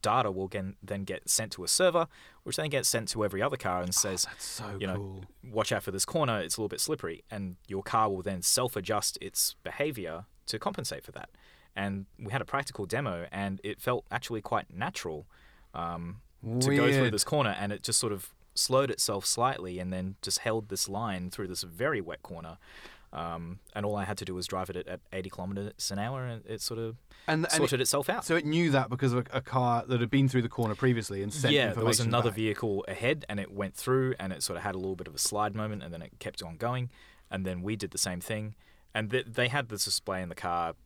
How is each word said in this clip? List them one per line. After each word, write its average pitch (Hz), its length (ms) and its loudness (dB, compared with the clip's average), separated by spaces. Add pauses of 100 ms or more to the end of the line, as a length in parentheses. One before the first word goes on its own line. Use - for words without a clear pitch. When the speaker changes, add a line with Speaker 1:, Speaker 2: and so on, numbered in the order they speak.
Speaker 1:
data 110 300 4
will 95 160 -2
gen-, 95 340 -4
then 98 220 -4
get 92 260 -6
sent 110 240 2
to 92 100 -8
a 85 40 -4
server, 170 400 4 (360)
which - 140 -4
then 156 120 -2
gets 139 200 2
sent 113 200 0
to 110 140 0
every 98 180 0
other 127 140 0
car 90 240 0
and 90 100 -2
Speaker 2:
Oh, - 20 -2
Speaker 1:
says, 95 340 2
Speaker 2:
that's - 200 -12
so 101 340 -8
Speaker 1:
you 98 80 -2
know, 92 80 0
Speaker 2:
cool. 95 280 -8 (200)
Speaker 1:
"Watch 110 280 0
out 104 120 0
for 98 80 0
this 95 140 4
corner, 127 360 2
it's 85 160 -2
a - 40 -6
little 104 80 0
bit - 120 -4
slippery." 98 480 -2
And 98 260 -6 (120)
your 98 160 -4
car 110 260 4
will 92 140 -2
then 92 180 -2
self-adjust 107 800 2
its - 420 -2
behavior 92 640 -4 (220)
to 110 120 -4
compensate - 440 -4
for - 80 -16
that. - 180 -14 (460)
And 98 320 -2 (100)
we 101 140 -8
had 127 100 0
a - 40 -4
practical 135 400 -2
demo, 92 460 0
and 98 320 -2
it 104 160 -4
felt 123 320 0
actually 113 300 -4
quite - 320 -2
natural, 85 540 -4 (460)
um, 85 440 -6 (260)
to 127 320 2
go 143 160 6
through 139 100 6
Speaker 2:
Weird. 120 120 4
Speaker 1:
this 104 100 2
corner, 127 340 2
and 101 140 -2
it 104 120 -8
just - 160 2
sort 113 120 0
of 95 220 -8 (220)
slowed 131 340 4
itself 98 360 0
slightly 92 540 0
and 90 140 -2
then 92 280 -2
just - 180 0
held 110 300 0
this 98 200 -2
line 95 400 -2
through 95 180 -6
this 90 160 -4
very 101 380 -2
wet 80 220 -8
corner. 82 340 -12 (540)
Um, 85 480 -6 (140)
and 104 140 -4
all 104 80 0
I 101 80 -2
had 95 160 -4
to 98 60 -6
do 92 100 -4
was 90 100 -4
drive 92 240 -2
it 90 60 -6
at, 90 120 -6
at 90 120 -8 (120)
eighty 95 200 -6
kilometers 98 600 -6
an 98 60 -4
hour, 127 280 -4
and 117 200 -8
it 110 160 -8
sort 117 180 -4
of 113 180 -4 (300)
Speaker 2:
And, 160 180 4
and - 60 0
Speaker 1:
sorted 139 280 4
Speaker 2:
it, 131 40 4
Speaker 1:
itself 143 240 2
out. 196 160 0
Speaker 2:
so 180 120 4
it 165 100 2
knew 165 240 4
that 127 200 4
because 127 240 2
of 123 200 2
a, 131 40 0
a 131 40 0
car 123 460 2
that 123 120 2
had 117 120 2
been 135 180 8
through 127 140 4
the 117 60 0
corner 110 260 0
previously 110 480 2
and 104 100 -4
sent 135 200 4
Speaker 1:
Yeah, 120 200 6
there 110 100 2
was 113 160 6
Speaker 2:
information 113 80 2
Speaker 1:
another 117 220 4
Speaker 2:
back. 98 60 -2
Speaker 1:
vehicle 107 520 0
ahead, 120 400 0
and 104 120 -2
it 92 120 -6
went 98 240 -4
through, 131 440 2
and 95 120 -4
it 78 120 -4
sort 87 140 -2
of 92 60 -6
had 101 120 -2
a - 20 -2
little 95 180 -2
bit 87 120 -10
of 82 80 -12
a - 40 -6
slide 104 360 0
moment, 107 260 -4
and 85 100 -10
then 82 120 -10
it - 160 -18
kept - 240 -8
on 82 140 -10
going. 123 340 -2 (400)
And 95 160 -2
then 90 160 -2
we 107 120 0
did 101 160 -4
the 92 60 -6
same 90 240 -2
thing. 107 320 -4 (400)
And 110 160 0
th-, 127 180 0
they 123 200 0
had 127 220 0
this 104 160 -2
display 92 360 -2
in 87 80 -4
the 85 60 -8
car 87 400 0 (100)